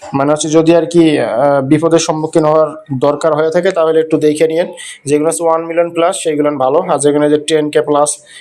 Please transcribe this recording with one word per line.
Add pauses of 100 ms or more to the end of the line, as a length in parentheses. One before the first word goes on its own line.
(140)
মানে
হচ্ছে
যদি
আর
কি,
আহ,
বিপদের
সম্মুখীন
হওয়ার (160)
দরকার
হয়ে
থাকে,
তাহলে
একটু
দেখে
নিয়েন (320)
যেগুলো
হচ্ছে
ওয়ান
মিলিয়ন
plus
সেইগুলো
ভালো, (120)
আর
যেগুলো
যে
টেন
কে
plus, (320)